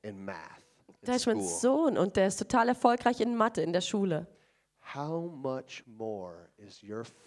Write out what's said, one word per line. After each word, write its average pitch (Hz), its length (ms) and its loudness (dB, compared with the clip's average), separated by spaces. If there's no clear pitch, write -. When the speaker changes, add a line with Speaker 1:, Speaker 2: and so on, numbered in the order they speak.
Speaker 1:
in 98 200 -10
math, 95 140 -8
in - 60 -10
Speaker 2:
Da 247 80 0
ist 247 120 2
mein 220 140 2
Speaker 1:
school. 190 80 0
Speaker 2:
Sohn 254 500 2
und 196 180 2
der 190 100 6
ist 196 120 0
total 233 300 2
erfolgreich 240 540 2
in 240 120 0
Mathe 226 280 2
in 165 100 -2
der 175 80 2
Schule. 185 460 0
Speaker 1:
How 165 380 -6
much 131 540 -8
more 101 720 -10
is 101 240 -20
your 107 220 -8